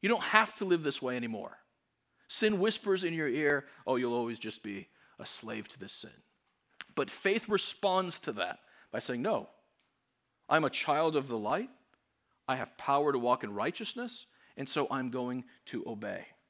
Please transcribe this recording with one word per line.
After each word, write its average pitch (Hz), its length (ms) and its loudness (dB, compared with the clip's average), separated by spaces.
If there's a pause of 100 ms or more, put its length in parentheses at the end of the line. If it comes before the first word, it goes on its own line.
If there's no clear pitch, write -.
You 196 80 2
don't 226 140 4
have 214 320 6
to 202 100 -4
live 175 160 4
this 147 200 -2
way 123 160 -2
anymore. 113 380 -6 (720)
Sin 214 300 2
whispers 196 440 2
in 165 100 -2
your 160 140 0
ear, 143 400 2 (180)
"Oh, 127 120 2
you'll 123 160 0
always 117 260 -2
just - 240 -10
be 98 240 -8 (320)
a - 60 -10
slave 110 420 -8
to - 120 -20
this - 140 -12
sin." - 300 -16 (720)
But 139 160 0
faith - 360 0
responds 185 720 2
to 143 120 -6
that 90 300 -4 (280)
by 113 80 -2
saying, 120 220 -4
"No, 185 280 0 (1000)
I'm 156 160 4
a 139 60 2
child 156 460 2
of 135 120 2
the 120 100 -2
light. 143 320 0 (800)
I 131 80 2
have 120 220 -8
power 147 340 2
to 131 80 2
walk 123 240 4
in 104 100 -6
righteousness, 220 760 -6 (280)
and 139 140 -8
so 147 200 0
I'm 127 200 -2
going 123 340 -4 (220)
to - 200 -6
obey." 104 420 -8 (220)